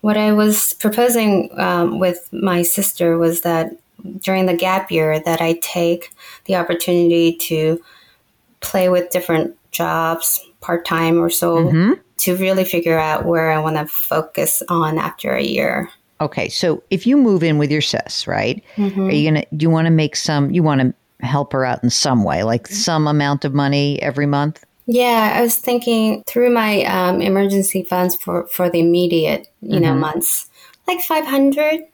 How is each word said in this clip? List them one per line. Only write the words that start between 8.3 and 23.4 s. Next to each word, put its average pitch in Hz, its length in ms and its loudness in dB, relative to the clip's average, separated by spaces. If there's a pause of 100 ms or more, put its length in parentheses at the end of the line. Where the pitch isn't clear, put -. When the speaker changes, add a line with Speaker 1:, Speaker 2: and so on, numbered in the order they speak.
Speaker 1:
play 185 280 0
with 180 220 0
different 170 440 -2 (160)
jobs, 165 720 -2 (180)
part-time 170 580 0
or 170 100 2
so, 170 280 0
Speaker 2:
Mm-hmm. 170 360 4 (240)
Speaker 1:
to 180 200 0
really 190 260 0
figure 170 340 0
out 156 280 -2
where 165 260 2
I 156 80 2
wanna 156 280 -2
focus - 840 -4
on 160 280 0
after 156 360 -4
a - 100 -2
year. - 460 -2 (320)
Speaker 2:
Okay. 139 280 -4
So - 400 -2
if 180 160 -2
you 262 120 4
move 208 260 4
in 160 140 2
with 147 140 2
your 151 100 0
sis, - 440 -4
right? 104 360 -4 (160)
Speaker 1:
Mm-hmm. 196 240 -2
Speaker 2:
Are 190 100 0
you 151 200 2
gonna, 151 140 0 (100)
do 151 80 -2
you 165 60 2
wanna 160 220 2
make 156 240 2
some, 143 360 0
you 175 120 2
wanna 135 300 2 (280)
help 139 320 -2
her 131 120 0
out 123 180 -4
in 120 60 2
some 123 340 0
way, 85 200 0
like 113 200 0
Speaker 1:
Mm-hmm. - 120 -14
Speaker 2:
some 156 320 0
amount 143 380 0